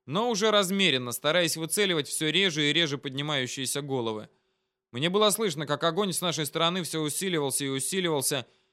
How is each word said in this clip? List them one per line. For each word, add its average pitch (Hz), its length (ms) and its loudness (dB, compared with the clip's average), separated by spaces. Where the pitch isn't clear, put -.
Но 202 240 0
уже 214 220 2
размеренно, 180 600 2
стараясь 160 460 2
выцеливать 165 500 0
все - 220 -2
реже 156 400 2
и 147 40 4
реже 151 240 2
поднимающиеся 139 840 -4
головы. 117 480 -4
Мне 135 180 -2
было 208 220 4
слышно, 175 340 -2
как 143 180 -2
огонь 170 300 2
с - 80 -4
нашей 160 240 -2
стороны 170 380 0
все 160 180 -4
усиливался 147 640 -2
и 135 40 -2
усиливался. 143 760 -2